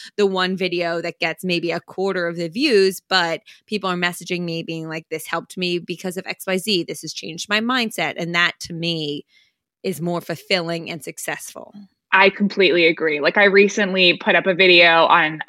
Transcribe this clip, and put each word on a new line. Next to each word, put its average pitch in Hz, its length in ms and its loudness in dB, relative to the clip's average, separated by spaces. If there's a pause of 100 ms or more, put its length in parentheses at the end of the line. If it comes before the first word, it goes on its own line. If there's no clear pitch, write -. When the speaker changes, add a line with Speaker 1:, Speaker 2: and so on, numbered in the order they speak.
(180)
Speaker 1:
the 202 100 4
one 185 300 -2
video 170 440 -2
that 165 180 -10
gets 160 260 -4
maybe 170 260 -2
a 170 100 -4
quarter 185 460 -4
of 170 100 -6
the 170 120 -6
views, 196 600 2
but 170 320 0 (260)
people 190 220 -4
are 175 80 -2
messaging 175 460 -4
me 165 200 -6
being 160 260 -10
like, 160 200 -10
"This 160 180 -10
helped - 300 -8
me 175 220 -2
because 175 380 -8
of 185 100 -10
X - 200 -12
Y 190 100 -2
Z. 180 280 -2
This 160 180 -10
has 156 100 -12
changed - 360 -12
my 208 120 0
mindset." 226 560 -4
And 170 180 -6
that 170 260 2
to - 120 -12
me 160 520 -6 (580)
is 180 180 -6
more 170 200 -4
fulfilling 170 680 -4
and 165 120 -12
successful. - 680 -12 (380)
Speaker 2:
I 196 180 6
completely 175 580 2
agree. 156 320 0
Like, 147 180 0
I 202 80 6
recently 190 720 4
put 190 180 2
up 170 120 2
a 190 60 4
video 170 520 6
on, 160 440 4